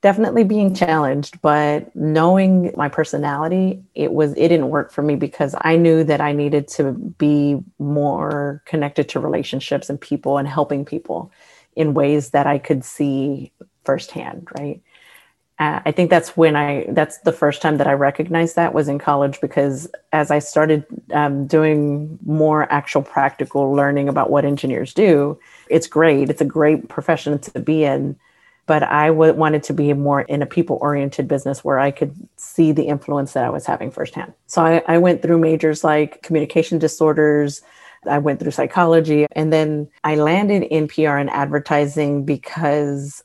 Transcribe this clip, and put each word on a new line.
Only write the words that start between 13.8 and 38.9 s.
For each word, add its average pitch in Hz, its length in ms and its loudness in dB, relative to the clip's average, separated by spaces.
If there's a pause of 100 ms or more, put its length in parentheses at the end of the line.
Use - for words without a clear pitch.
firsthand, - 640 -6 (100)
right? 143 240 -10 (760)
Uh, 151 260 0
I 151 80 0
think 175 160 2
that's 165 300 2
when 160 180 6
I, 143 320 -2
that's 151 300 -2
the 165 140 0
first - 280 0
time 151 160 2
that 143 100 0
I 143 60 2
recognized 165 640 0
that 170 160 2
was 147 160 0
in 143 100 -4
college, 139 440 0
because 143 440 -2 (240)
as 151 200 0
I 147 80 2
started, 151 480 0 (260)
um, 143 340 0
doing 151 800 0
more 151 480 2
actual 143 300 0
practical 139 720 -2
learning 143 360 0
about 139 220 -2
what 143 160 2
engineers 139 480 -4
do, 147 440 4 (300)
it's 165 180 2
great. 143 440 4
It's - 100 -2
a 147 60 2
great 151 420 2
profession 147 500 -2
to - 220 -10
be 156 240 0
in. 139 320 -2 (500)
But 151 180 2
I 151 240 2
w-, 160 260 4
wanted 151 300 0
to 147 100 -6
be 147 180 2
more 143 300 0
in 143 200 -4
a 135 40 -2
people-oriented 143 840 -2
business 139 340 -4
where 139 160 0
I 139 120 2
could 143 240 -6 (220)
see - 360 0
the 147 120 0
influence 143 500 -4
that 131 100 0
I 123 60 -2
was - 160 -6
having - 240 -4
firsthand. - 420 -10 (140)
So - 180 0
I, 165 240 4
I 165 80 4
went 170 240 4
through 165 180 2
majors 160 460 0
like 151 380 0
communication 160 560 -2
disorders, 151 840 2 (440)
I 143 120 0
went 143 220 -2
through 147 120 -4
psychology, 156 800 2